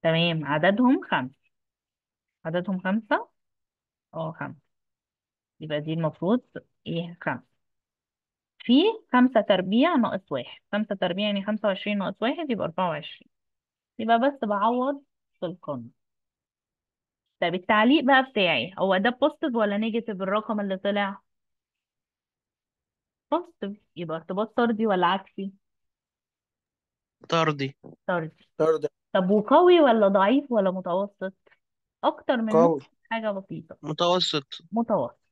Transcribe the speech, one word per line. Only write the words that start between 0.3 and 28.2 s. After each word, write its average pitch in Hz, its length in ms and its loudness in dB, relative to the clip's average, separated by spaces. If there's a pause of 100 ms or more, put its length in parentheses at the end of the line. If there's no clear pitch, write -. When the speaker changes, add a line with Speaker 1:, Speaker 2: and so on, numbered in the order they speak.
Speaker 1:
عددهم 202 560 2 (100)
خمسة، 226 240 -4 (1080)
عددهم 180 340 -4
خمسة، 226 500 -2 (840)
اه 160 180 -6
خمسة، 143 280 -12 (1000)
يبقى 151 220 -6
دي 156 120 -6
المفروض 165 480 -2 (460)
ايه؟ 170 340 -8
خمسة. - 340 -8 (1040)
في - 140 0 (400)
خمسة 254 280 4
تربيع 202 540 2
ناقص 214 360 -2
واحد، 127 300 -8 (100)
خمسة 208 260 -4 (680)
وعشرين 208 340 -2
ناقص 190 240 -4
واحد 285 300 -4
يبقى 208 140 -2
أربعة 175 240 -2
وعشرين، - 400 -10 (680)
يبقى 226 200 2
بس 277 240 0
بعوض 247 600 0 (360)
في 185 60 -8
القانون. 147 460 -10 (1500)
طب 170 140 0
التعليق 220 500 2
بقى 269 280 4
بتاعي، 170 480 0
هو 190 180 2
ده 202 120 2
positive 285 460 -2
ولا 208 220 0
negative 220 440 -4
الرقم 208 380 -4
اللي 196 180 -4
طلع؟ 202 440 -4 (2000)
positive، 247 500 -6 (140)
يبقى 160 220 -8
ارتباط 190 400 -6
طردي 226 300 0
ولا 185 200 2
عكسي؟ 196 440 -4 (1800)
Speaker 2:
طردي. 147 480 -2 (300)
Speaker 1:
طردي. 165 400 -6 (100)